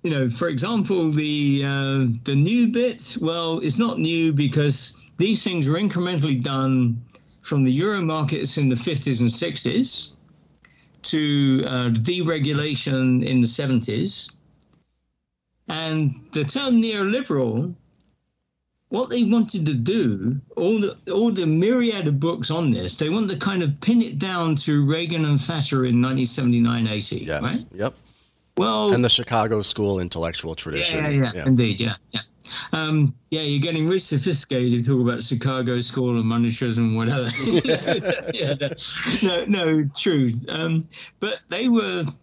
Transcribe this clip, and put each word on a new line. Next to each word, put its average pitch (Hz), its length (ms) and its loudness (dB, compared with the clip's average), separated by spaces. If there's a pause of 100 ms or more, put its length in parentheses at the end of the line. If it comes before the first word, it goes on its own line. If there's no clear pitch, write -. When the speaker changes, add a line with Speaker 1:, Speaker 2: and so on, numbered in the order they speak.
Speaker 1:
you 175 80 -2
know, 135 180 0
for - 180 -2
example, 175 640 0
the, 147 540 0
uh, 135 400 0 (180)
the 139 120 -2
new 214 320 4
bit, - 520 -2
well, 165 400 -2
it's 147 180 -2
not 233 220 0
new 165 320 0
because 143 640 0 (220)
these 208 260 2
things 175 240 -2
were 151 100 2
incrementally 175 640 0
done 131 640 0 (380)
from 139 240 2
the 127 60 4
euro 190 300 0
markets 156 560 -2
in 143 120 2
the 127 80 2
fifties 143 420 -2
and 120 120 2
sixties - 840 -2 (880)
to, 143 680 2
uh, 123 220 0
deregulation 143 1400 0
in 127 160 2
the 117 60 4
seventies. 127 840 -2 (1400)
And 156 480 -2 (160)
the 151 140 0
term 254 360 2
neoliberal, 190 960 -2 (1120)
what 247 200 -2
they 240 140 0
wanted 220 440 2
to 151 80 2
do, 123 640 0 (160)
all 202 240 2
the, 202 180 -2 (140)
all 220 200 2
the 185 140 -2
myriad 202 640 2
of 143 120 2
books 160 300 -2
on 160 220 0
this, 113 240 -2
they 151 140 -2
want 202 200 0
to 180 80 -4
kind 190 240 -2
of 143 200 -2
pin 233 200 4
it 226 160 -4
down 170 380 0
to 147 280 2
Reagan 160 420 0
and 147 140 2
Thatcher 139 460 -2
in 120 160 4
nineteen 131 240 0
seventy-nine 120 640 2
eighty, 107 320 -4
Speaker 2:
Yes. 76 240 -4
Speaker 1:
right? 131 300 -2
Speaker 2:
Yep. 101 200 -4 (640)
Speaker 1:
Well, 110 360 2
Speaker 2:
And 123 120 4
the 113 40 4
Chicago 110 520 2
School 101 380 0
intellectual 85 560 -4
tradition. - 420 -4
Speaker 1:
Yeah, 151 120 -2
yeah, 139 140 2
yeah. 120 120 0
Speaker 2:
Yeah. 90 100 -8
Speaker 1:
Indeed, 120 340 4
yeah, 110 160 -2 (160)
yeah. 110 100 -6 (520)
Um, 156 420 2 (140)
yeah, 156 120 -2
you're 143 200 0
getting 160 240 0
really 185 140 2
sophisticated 131 840 0
to 127 80 2
talk 127 160 4
about 120 140 -2
Chicago 127 600 -2
School 123 380 -2
and 113 60 0
monetarism 117 520 0
and 113 200 2
whatever. 117 320 0
<laughs> 180 720 0
So, 175 320 -4
yeah, 151 220 -2 (680)
no, 175 240 0
no, 185 280 0
no, 151 220 2
true. 139 380 2 (160)
Um, 160 380 -2 (320)
but 208 200 -4 (100)
they 226 200 -2
were 196 360 2 (180)